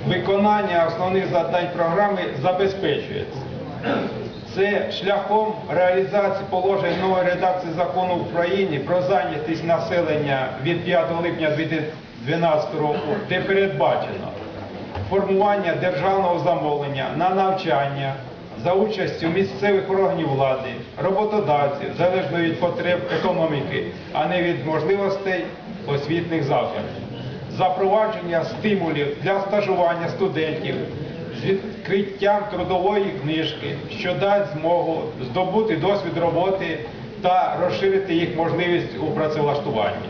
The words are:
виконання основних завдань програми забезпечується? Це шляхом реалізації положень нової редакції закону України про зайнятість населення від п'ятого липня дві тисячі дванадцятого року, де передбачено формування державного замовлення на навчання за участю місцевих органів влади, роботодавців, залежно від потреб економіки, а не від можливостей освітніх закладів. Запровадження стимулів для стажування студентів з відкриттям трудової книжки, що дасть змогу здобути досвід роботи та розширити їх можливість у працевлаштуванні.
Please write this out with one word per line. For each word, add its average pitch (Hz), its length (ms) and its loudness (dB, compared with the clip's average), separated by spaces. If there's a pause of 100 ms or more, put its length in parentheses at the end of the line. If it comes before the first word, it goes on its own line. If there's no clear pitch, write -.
виконання 196 800 4
основних 185 460 0
завдань 175 440 2
програми 180 440 2 (220)
забезпечується? 175 960 0 (1160)
Це 196 380 2
шляхом 202 640 2 (160)
реалізації 190 800 2
положень 180 500 2
нової 185 240 2
редакції 175 520 2
закону 180 380 0
України 175 640 0
про 180 240 0
зайнятість 165 640 0
населення 156 840 0 (140)
від 170 220 -2
п'ятого 175 380 2
липня 156 280 0
дві 156 140 0
тисячі 151 240 -2 (380)
дванадцятого 151 560 2
року, 151 340 0 (120)
де 185 120 0
передбачено 185 880 2 (840)
формування 196 720 2
державного 180 580 2
замовлення 143 680 0 (100)
на 180 140 2
навчання 147 840 0 (500)
за 175 80 2
участю 190 560 0
місцевих 196 600 2
органів 185 380 2
влади, 135 400 2 (340)
роботодавців, 180 840 2 (100)
залежно 170 400 2
від 165 220 0
потреб 170 400 0 (200)
економіки, 151 680 0 (260)
а 151 140 0
не 180 160 0
від 160 240 0
можливостей 185 800 0 (420)
освітніх 156 560 -2
закладів. 131 480 -2 (680)
Запровадження 185 880 2
стимулів 160 760 0
для 196 180 2
стажування 170 680 2
студентів 147 680 -2 (680)
з - 40 -6
відкриттям 202 1000 0 (100)
трудової 190 520 0 (180)
книжки, 143 540 -2 (220)
що 180 160 -2
дасть 202 460 2
змогу 165 420 2 (200)
здобути 185 540 0
досвід 175 440 0
роботи 170 580 0 (440)
та 180 400 4
розширити 190 520 2
їх 165 220 0
можливість 165 640 0
у 156 60 -2
працевлаштуванні. 143 1040 0